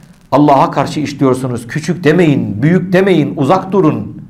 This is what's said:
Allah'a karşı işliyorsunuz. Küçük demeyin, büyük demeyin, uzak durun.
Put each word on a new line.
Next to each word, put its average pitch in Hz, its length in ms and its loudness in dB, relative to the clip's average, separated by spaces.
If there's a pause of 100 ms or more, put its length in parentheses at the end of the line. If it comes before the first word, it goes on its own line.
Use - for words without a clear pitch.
(320)
Allah'a 147 400 4
karşı 147 280 -4
işliyorsunuz. 127 680 -2
Küçük 156 360 -6
demeyin, 135 600 2
büyük 180 300 0
demeyin, 180 440 2
uzak 170 340 0
durun. 151 580 -2